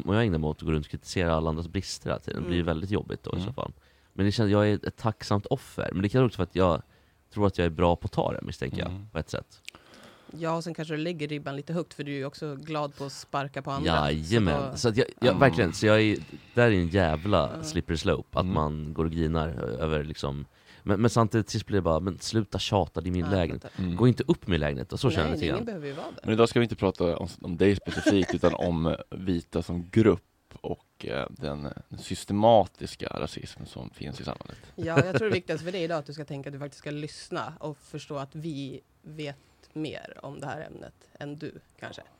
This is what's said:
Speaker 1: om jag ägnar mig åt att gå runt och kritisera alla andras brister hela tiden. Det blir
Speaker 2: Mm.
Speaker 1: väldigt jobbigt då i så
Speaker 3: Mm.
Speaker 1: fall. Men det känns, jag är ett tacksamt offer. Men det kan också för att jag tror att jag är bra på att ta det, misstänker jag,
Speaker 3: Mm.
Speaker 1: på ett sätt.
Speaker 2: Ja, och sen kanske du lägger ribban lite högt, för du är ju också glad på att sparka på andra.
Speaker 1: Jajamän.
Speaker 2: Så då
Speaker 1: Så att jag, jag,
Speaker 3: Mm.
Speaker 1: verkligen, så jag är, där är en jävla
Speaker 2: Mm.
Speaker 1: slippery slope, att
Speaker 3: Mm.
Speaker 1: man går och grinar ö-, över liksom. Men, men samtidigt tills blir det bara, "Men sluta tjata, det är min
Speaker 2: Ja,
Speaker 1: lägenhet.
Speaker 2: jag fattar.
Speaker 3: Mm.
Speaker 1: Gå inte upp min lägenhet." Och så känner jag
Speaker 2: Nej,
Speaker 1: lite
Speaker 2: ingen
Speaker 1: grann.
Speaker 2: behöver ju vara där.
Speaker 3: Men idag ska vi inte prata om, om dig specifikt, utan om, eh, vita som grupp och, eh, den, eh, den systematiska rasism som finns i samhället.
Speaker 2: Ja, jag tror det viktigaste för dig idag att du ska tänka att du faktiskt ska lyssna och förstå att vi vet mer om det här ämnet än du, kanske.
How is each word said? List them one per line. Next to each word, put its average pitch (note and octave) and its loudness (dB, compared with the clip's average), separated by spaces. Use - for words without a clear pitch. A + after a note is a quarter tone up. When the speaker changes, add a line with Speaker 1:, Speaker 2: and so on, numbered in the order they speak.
Speaker 1:
om F#2 2
jag A#2 4
ägnar F2 2
mig D#2 0
åt D2+ -4
att - -14
gå D#2+ 0
runt D#2 0
och - -14
kritisera E2+ 0
alla D#2+ 2
andras D#2+ -4
brister - -6
hela C2 -2
tiden. - -6
Det F2+ -4
blir F2 0
Speaker 2:
Mm. E2+ 0
Speaker 1:
väldigt E2+ -2
jobbigt - -4
då - -10
i - -4
så F2 -4
Speaker 3:
Mm. F#2+ -6
Speaker 1:
fall. - -6
Men F#2+ 0
det G#2 4
känns, G2+ 2
jag G#2 6
är G#2 4
ett - -8
tacksamt G#2+ -2
offer. - -4
Men F2+ -2
det G2+ 2
kan B2+ 4
också A2 -2
för F#2 -2
att - -6
jag F2+ 4
tror G2+ 4
att F#2+ 0
jag F2 2
är E2+ 2
bra E2+ 4
på - -12
att - -4
ta - 0
det, - -6
misstänker - -8
jag, - -4
Speaker 3:
Mm. G2+ -10
Speaker 1:
på D#2+ -4
ett D#2 -6
sätt. - -10
Speaker 2:
Ja, E3 -2
och E3 -4
sen E3 -8
kanske D#3+ -6
du A#2+ -4
lägger D#3+ -4
ribban D3 -6
lite D3 -8
högt, E3 -4
för D3 -8
du C#3+ -6
är C#3+ -4
ju C3+ -4
också D3 -8
glad D3 -6
på C#3+ -8
att C#3 -8
sparka C#3 -6
på C#3 -6
andra. D#2+ 2
Speaker 1:
Jajamän. D#2+ 2
Speaker 2:
Så C2 -6
då C#2+ -8
Speaker 1:
Så A#2+ 2
att G#2 0
jag, B2+ 4
jag, A#2+ 4
Speaker 3:
Mm. - 4
Speaker 1:
verkligen, F2 6
så - 0
jag G#2+ 8
är, G#2+ 4
där A#2+ 6
är A2+ 8
en F2+ 4
jävla E2 4
Speaker 2:
Mm. D#3+ -8
Speaker 1:
slippery E2+ -2
slope, D2+ 0
att F2+ 4
Speaker 3:
Mm. F#2 0
Speaker 1:
man D#2 0
går D#2+ 0
och D#2+ 0
grinar D#2+ 0
ö-, B1 -6
över D#2 0
liksom. C#2+ -6
Men, G2 2
men A#2 6
samtidigt A2+ 2
tills G#2+ -4
blir G#2 -4
det F#2 2
bara, D#2+ 2
"Men F2 -4
sluta G#2+ -4
tjata, F#2 0
det F2+ -4
är - -2
min F2+ 0
Speaker 2:
Ja, F#2 -2
Speaker 1:
lägenhet. F2+ 0
Speaker 2:
jag - -16
fattar. G2 -6
Speaker 3:
Mm. F2 -2
Speaker 1:
Gå A2 6
inte - 4
upp - 0
min E2+ 2
lägenhet." D2 -2
Och - -6
så B2+ 2
känner D#2+ 2
jag D#2 2
Speaker 2:
Nej, D#2+ 0
Speaker 1:
lite E2 -2
Speaker 2:
ingen D2 0
Speaker 1:
grann. - -4
Speaker 2:
behöver - -8
ju C#3 -8
vara - -10
där. - -18
Speaker 3:
Men A2 0
idag A#2 8
ska B2 4
vi A#2+ 6
inte A2 0
prata F2+ 2
om, F#2+ -4
om F2 -6
dig F#2+ 6
specifikt, F#2 2
utan E2+ 4
om, E2+ 0
eh, D#2 2
vita F2 -2
som F2 -6
grupp G#2+ 6
och, - -10
eh, C2+ -4
den, D2 -6
eh, C2 -6
den - -12
systematiska G2+ 2
rasism - -8
som B1 -12
finns - -12
i - -12
samhället. - -10
Speaker 2:
Ja, E3 2
jag F#3 -4
tror A3 0
det F#3+ 2
viktigaste E3 -4
för F3+ -6
dig F#3 -4
idag E3 -2
att C#3 -10
du D3 -14
ska D3 -12
tänka C#3+ -10
att C#3+ -14
du C3+ -12
faktiskt C#3+ -12
ska D3+ -10
lyssna D3 -8
och D3+ -8
förstå - -12
att C#3 -10
vi C#3+ -8
vet D3+ -12
mer D#3 -8
om C#3+ -12
det - -8
här C#3+ -8
ämnet - -16
än D3 -8
du, D3+ -10
kanske. - -14